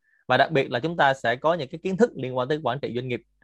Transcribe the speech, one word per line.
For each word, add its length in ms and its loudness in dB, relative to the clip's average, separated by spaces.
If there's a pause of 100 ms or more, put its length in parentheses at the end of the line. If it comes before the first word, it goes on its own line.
(280)
Và 100 4
đặc 140 4
biệt 200 0
là 80 0
chúng 180 -4
ta 160 4
sẽ 220 0
có 180 0
những 140 -4
cái 160 -14
kiến 140 -2
thức 180 4
liên 220 -6
quan 100 -2
tới 160 0
quản 160 -2
trị 160 -6
doanh 120 -4
nghiệp, 140 -4 (220)